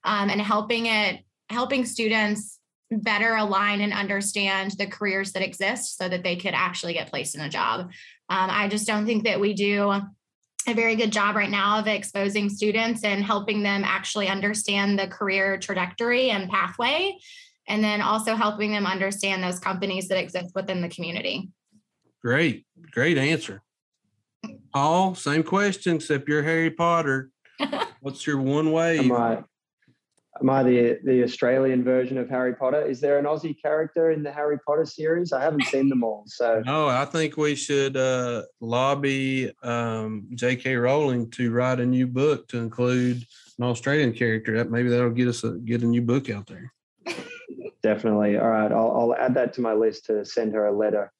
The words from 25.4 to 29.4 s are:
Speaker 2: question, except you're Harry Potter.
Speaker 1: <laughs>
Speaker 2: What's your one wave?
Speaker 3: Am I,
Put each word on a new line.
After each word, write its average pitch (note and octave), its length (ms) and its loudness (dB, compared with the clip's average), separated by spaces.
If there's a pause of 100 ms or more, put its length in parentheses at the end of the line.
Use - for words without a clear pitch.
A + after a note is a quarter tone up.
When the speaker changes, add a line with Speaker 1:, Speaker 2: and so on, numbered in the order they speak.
Speaker 2:
question, F#3+ 540 0
except C#3+ 320 -2
you're D3 160 2
Harry E3 260 2
Potter. D#3+ 600 0 (280)
Speaker 1:
<laughs> - 420 -6
Speaker 2:
What's - 240 -10
your C#3+ 140 0
one D3 320 2
wave? E3 300 2
Speaker 3:
Am B2+ 120 4
I, A#2 300 2 (1000)